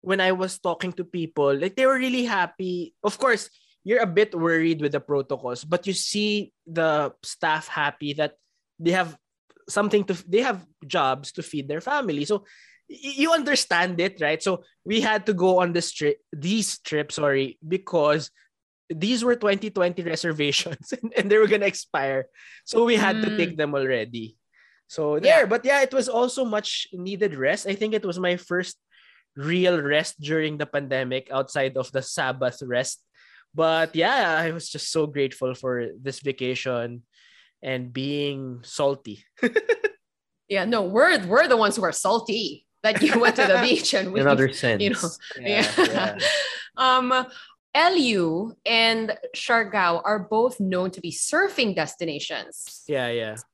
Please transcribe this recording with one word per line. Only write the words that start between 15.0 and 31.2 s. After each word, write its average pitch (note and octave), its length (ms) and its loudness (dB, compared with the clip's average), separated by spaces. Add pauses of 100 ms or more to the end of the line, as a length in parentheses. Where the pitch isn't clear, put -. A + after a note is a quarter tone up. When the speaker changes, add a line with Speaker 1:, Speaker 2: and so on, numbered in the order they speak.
Speaker 1:
had G#3+ 260 0
to G#3+ 60 2
go F3+ 280 4
on F3 120 2
this E3+ 200 -2
tri-, D3 260 0 (160)
these F#3+ 440 -2
trips, D3 360 -4
sorry, C3+ 500 0
because D#3 640 0 (640)
these G#3+ 300 0
were A#3+ 160 2
twenty G#3 320 0
twenty F3 320 0
reservations D#3 880 -2
<laughs> B3+ 100 -8
and, A3+ 140 -8
and G3+ 160 2
they G#3+ 80 6
were G#3+ 80 6
gonna G3+ 180 2
expire. C#3 640 -2 (380)
So A3+ 180 2
we A#3 160 4
had G#3 240 2
to G#3+ 80 0
Speaker 2:
Mm. G#3+ 60 -4
Speaker 1:
take E3+ 200 -2
them D3 160 0
already. A#2 640 -2 (560)
So D3 240 -2
Speaker 2:
Yeah. D#3 60 0
Speaker 1:
there, C4 260 6
but A#3 160 0
yeah, C#4 180 4
it C4 140 0
was B3+ 160 0
also B3 320 0
much G#3+ 480 -4
needed F#3 480 -4
rest. D3+ 260 0
I G3 140 -2
think G#3+ 160 -2
it G#3 80 -2
was F3+ 160 -4
my F3+ 160 0
first F3+ 400 -4 (640)
real F3 400 2
rest D3 400 0
during D3+ 400 -2
the D3 80 -2
pandemic C3 640 -4